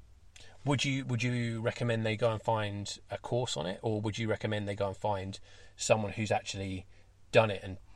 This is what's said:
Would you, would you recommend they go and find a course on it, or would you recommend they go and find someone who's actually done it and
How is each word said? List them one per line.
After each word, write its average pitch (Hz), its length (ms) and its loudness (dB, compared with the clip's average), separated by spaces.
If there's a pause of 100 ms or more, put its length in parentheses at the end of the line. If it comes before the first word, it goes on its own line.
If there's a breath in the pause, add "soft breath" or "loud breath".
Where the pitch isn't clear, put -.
(640 soft breath)
Would 143 220 2
you, 135 200 0
would 123 180 0
you 120 360 2
recommend 113 460 2
they 110 100 4
go 113 160 4
and 110 100 -2
find 104 560 0 (120)
a 101 80 -4
course - 400 0
on 78 80 -2
it, 92 160 -4
or 110 180 2
would 104 180 -2
you 113 120 0
recommend 107 380 0
they 104 80 -2
go 101 120 0
and 95 80 -4
find 98 440 -4 (360 soft breath)
someone 107 380 2
who's 107 180 -2
actually 98 540 -2 (460)
done 113 180 8
it 95 140 -4
and 95 140 -8 (180)